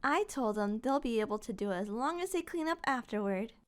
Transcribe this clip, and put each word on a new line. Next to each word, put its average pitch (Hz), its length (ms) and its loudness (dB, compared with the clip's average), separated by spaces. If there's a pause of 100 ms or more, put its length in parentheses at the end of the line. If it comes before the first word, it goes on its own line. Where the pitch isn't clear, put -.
I 302 200 4
told 254 320 0
them 208 240 0
they'll 269 200 2
be 247 200 0
able 208 200 0
to 220 140 -6
do 202 180 -2
it 190 40 2
as 190 140 -2
long 269 320 -2
as 370 100 -2
they 339 100 0
clean 330 260 -2
up 330 180 0
afterward 214 680 -2 (140)